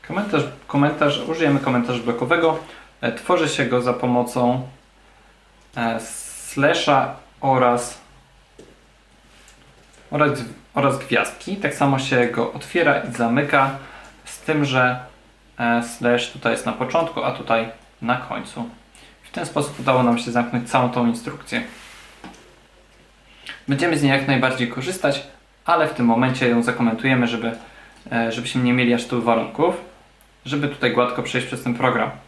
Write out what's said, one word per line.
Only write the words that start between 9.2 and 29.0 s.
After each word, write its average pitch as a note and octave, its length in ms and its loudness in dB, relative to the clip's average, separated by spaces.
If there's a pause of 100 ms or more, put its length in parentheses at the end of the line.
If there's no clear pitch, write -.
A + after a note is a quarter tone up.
oraz, D3 200 2 (440)
oraz C#3 240 2
gwiazdki. - 580 -2
Tak - 180 -4
samo C#3 240 2
się B2 280 2
go A#2 260 -2
otwiera D#3 460 2
i - 140 -6
zamyka, C3+ 580 2 (540)
z - 160 -16
tym, D3+ 240 0
że, B2+ 360 2 (580)
e, A#2 240 2
slash A#2+ 480 0
tutaj - 220 -2
jest - 140 -4
na A#2+ 60 -2
początku, C3 520 -2
a B2+ 60 0
tutaj A2+ 380 -2 (340)
na A#2+ 140 0
końcu. - 520 -8 (540)
W - 80 -20
ten E3+ 160 -8
sposób C#3+ 340 -4
udało B2+ 220 4
nam A#2+ 160 4
się - 120 -6
zamknąć A#2+ 400 -2
całą B2+ 200 2
tą A#2+ 160 2
instrukcję. - 560 -4 (2000)
Będziemy D#3 300 2
z C#3+ 40 2
niej C#3 100 6
jak C3+ 160 2
najbardziej B2+ 400 2
korzystać, C#3 540 -2 (420)
ale E3 240 2
w - 60 -6
tym A#2+ 120 2
momencie B2+ 420 2
ją A#2 140 4
zakomentujemy, A#2+ 640 2
żeby, A#2 300 -4 (560)
e, A#2 200 0
żebyśmy B2 300 -2
nie B2 100 4
mieli B2 220 4
aż A#2+ 100 -2